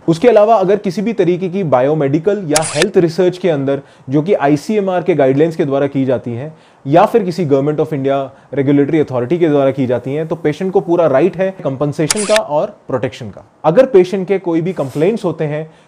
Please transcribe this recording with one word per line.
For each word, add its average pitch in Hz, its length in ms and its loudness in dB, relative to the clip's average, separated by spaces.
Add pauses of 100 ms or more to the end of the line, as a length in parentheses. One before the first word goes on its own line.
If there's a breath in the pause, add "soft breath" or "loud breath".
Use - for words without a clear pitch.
उसके 165 200 2
अलावा 214 280 6
अगर 190 200 2
किसी 202 260 -4
भी 214 120 -2
तरीके 180 360 0
की 190 140 -4
बायोमेडिकल 151 840 0
या 147 140 0
हेल्थ 165 360 -2
रिसर्च 180 400 0
के 185 120 -2
अंदर 139 320 -2 (280 soft breath)
जो 143 120 2
कि 190 120 0
आईसीएमआर 180 720 0
के 175 120 0
गाइडलाइंस 143 400 2
के 165 100 0
द्वारा 139 220 0
की 139 180 -2
जाती 123 260 -2
है 139 220 -10 (340 soft breath)
या 165 180 6
फिर 214 180 0
किसी 175 220 -4
Government 143 340 0
of 156 80 0
India 135 400 -2 (280 soft breath)
regulatory 143 500 2
authority 127 340 -2
के 165 100 2
द्वारा 139 220 2
की 135 140 -2
जाती 123 280 -2
हैं, 160 140 -4
तो 175 80 -6
पेशेंट 185 380 -4
को 202 60 4
पूरा 170 280 2
राइट 151 300 2
है 190 260 -4
कंपनसेशन 147 640 -2
का 214 100 2
और 147 420 -2 (100)
प्रोटेक्शन 127 420 -6
का। - 220 -20 (120)
अगर 185 220 4
पेशेंट 180 420 2
के 190 120 0
कोई 170 220 -2
भी 175 120 -4
कंप्लेंट्स 160 520 -2
होते 160 180 -4
हैं 151 280 -6 (160 soft breath)